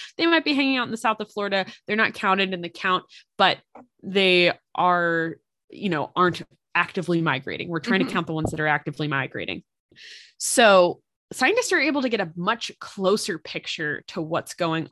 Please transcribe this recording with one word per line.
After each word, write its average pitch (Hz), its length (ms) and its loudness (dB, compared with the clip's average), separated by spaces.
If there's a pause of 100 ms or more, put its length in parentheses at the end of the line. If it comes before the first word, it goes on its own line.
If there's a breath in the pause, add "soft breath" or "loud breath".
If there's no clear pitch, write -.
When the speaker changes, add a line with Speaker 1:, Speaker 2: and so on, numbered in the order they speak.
(160 loud breath)
Speaker 1:
they 330 100 0
might 330 180 2
be 294 100 0
hanging 269 220 2
out 247 80 -2
in - 80 -8
the 226 40 -4
south 220 220 -2
of 208 140 -12
Florida. 196 340 -2 (220 loud breath)
They're 214 80 -2
not 226 180 2
counted 190 400 0
in 175 60 -6
the 170 80 -8
count, 180 340 -2 (340 loud breath)
but 190 220 4 (420)
they 180 520 4 (240)
are, 170 640 0 (320)
you - 180 -6
know, 151 260 -2
aren't 175 260 2 (320)
actively 170 480 -2
migrating. 151 480 -4
We're 165 120 -6
trying 190 180 0
Speaker 2:
Mm-hmm. 262 120 0
Speaker 1:
to - 40 -4
count 175 140 -2
the 165 40 -6
ones 156 200 -4
that 156 80 -6
are 156 80 0
actively 151 400 -2
migrating. 131 560 -6 (760 loud breath)
So 190 600 6 (320)
scientists 392 400 0
are 339 80 4
able 277 220 0
to 262 60 0
get 220 120 0
a 175 160 -4
much 202 420 -4
closer 190 600 -2
picture - 680 -8
to - 140 -8
what's 160 340 -6
going 160 380 -2